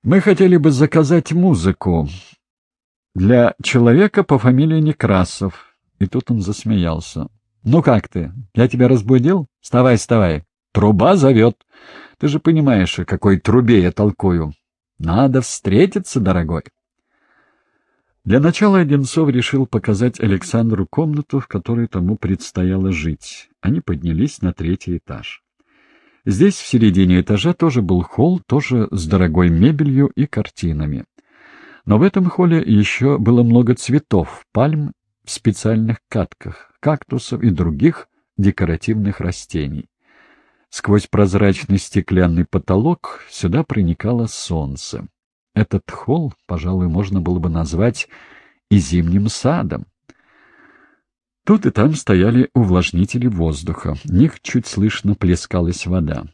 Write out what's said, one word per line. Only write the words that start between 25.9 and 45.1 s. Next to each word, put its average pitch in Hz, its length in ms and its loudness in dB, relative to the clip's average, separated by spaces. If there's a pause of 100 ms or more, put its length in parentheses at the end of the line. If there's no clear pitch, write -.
Здесь, 131 320 0
в - 100 -16
середине 95 540 4
этажа, 110 340 0
тоже 127 280 0
был 90 200 0
холл, 170 380 -2
тоже 123 500 -2
с 85 160 -6
дорогой 87 420 2
мебелью 139 600 2
и - 180 -2
картинами. 76 800 -6 (800)
Но 104 140 2
в 135 40 4
этом 185 260 2
холле 165 320 2
ещё 117 580 2
было 120 260 4
много 120 320 4
цветов, - 760 -2
пальм 147 400 -2 (320)
в - 60 -20
специальных 110 680 -2 (100)
катках, - 720 -8
кактусов 139 600 -6
и 120 80 4
других 85 580 -2 (280)
декоративных 98 840 -2
растений. 76 680 -8 (800)
Сквозь - 380 -2
прозрачный 98 720 0
стеклянный 87 680 0
потолок 104 760 -2 (100)
сюда 98 320 -4
проникало 110 640 -2
солнце. - 800 -10 (480)